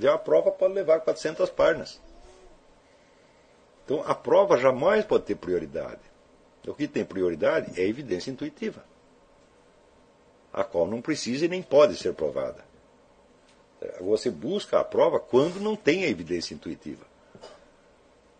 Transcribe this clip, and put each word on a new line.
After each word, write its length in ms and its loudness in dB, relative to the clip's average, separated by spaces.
a 80 4
prova 340 2
pode 220 0
levar 260 2
quatrocentas 500 -2
páginas. 520 -2
Então, 200 -2
a 80 2
prova 440 4
jamais 480 4
pode 180 2
ter 120 -2
prioridade. 640 -6
O 60 -8
que 160 -6
tem 160 -2
prioridade 760 -2
é 60 2
a 20 2
evidência 440 -4
intuitiva, 520 -10
a 140 -2
qual 220 -2
não 140 -6
precisa 440 -4
e 20 2
nem 160 -4
pode 320 6
ser 180 -4
provada. 520 -6
Você 280 0
busca 500 -2
a 40 2
prova 360 2
quando 420 2
não 140 -2
tem 280 2
a 60 0
evidência 440 -4
intuitiva. 520 -12